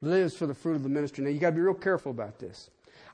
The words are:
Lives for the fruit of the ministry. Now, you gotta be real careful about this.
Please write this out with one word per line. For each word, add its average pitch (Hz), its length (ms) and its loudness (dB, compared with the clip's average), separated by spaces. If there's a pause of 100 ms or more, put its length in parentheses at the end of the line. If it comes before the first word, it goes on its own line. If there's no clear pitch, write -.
Lives 170 340 2
for 165 120 -2
the 143 80 -4
fruit 165 220 -2
of 135 80 -2
the 135 40 -2
ministry. 143 340 -2
Now, 143 60 0
you 143 100 0
gotta 165 160 4
be 165 60 0
real 185 140 4
careful 190 360 0
about 110 280 -8
this. - 320 -14 (420)